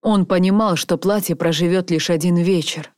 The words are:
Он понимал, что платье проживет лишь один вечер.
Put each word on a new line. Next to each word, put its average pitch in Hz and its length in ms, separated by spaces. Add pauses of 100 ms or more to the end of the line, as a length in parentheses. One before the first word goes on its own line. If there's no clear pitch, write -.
Он 202 240
понимал, 190 520
что 170 200
платье 196 380
проживет 170 560
лишь 160 180
один 175 280
вечер. 170 600